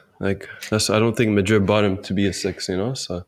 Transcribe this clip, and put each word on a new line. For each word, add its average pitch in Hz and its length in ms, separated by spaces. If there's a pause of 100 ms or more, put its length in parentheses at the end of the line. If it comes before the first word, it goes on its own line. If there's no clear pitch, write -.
(180)
Like, 98 300 (220)
that's, 107 200
I 107 80
don't 113 180
think 113 160
Madrid 101 340
bought 104 180
him 95 180
to - 120
be 98 120
a 90 60
six, - 360
you 92 80
know? 110 180
So 90 340